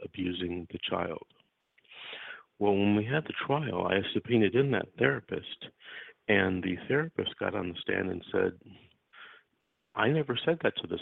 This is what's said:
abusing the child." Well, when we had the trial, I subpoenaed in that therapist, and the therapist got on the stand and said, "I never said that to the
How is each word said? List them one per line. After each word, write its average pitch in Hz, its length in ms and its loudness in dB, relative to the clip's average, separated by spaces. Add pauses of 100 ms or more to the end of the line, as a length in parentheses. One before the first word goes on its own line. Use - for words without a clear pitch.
abusing 87 680 -4
the - 80 -8
child." 87 480 -4 (1300)
Well, 101 140 4
when 101 240 4
we 107 80 2
had 147 200 -2
the - 80 -8
trial, 107 540 -2
I 95 160 4 (100)
subpoenaed 107 420 4
in 139 180 4
that - 260 0
therapist, - 720 -2 (600)
and 95 340 4
the 90 140 -2 (120)
therapist - 500 -2
got 98 160 -2
on 90 180 -4
the 85 60 -12
stand 95 320 -2
and 90 200 -4
said, 92 300 0 (1300)
"I 107 160 2
never 143 260 0
said 165 240 0
that 110 180 0
to - 80 -6
the - 160 -4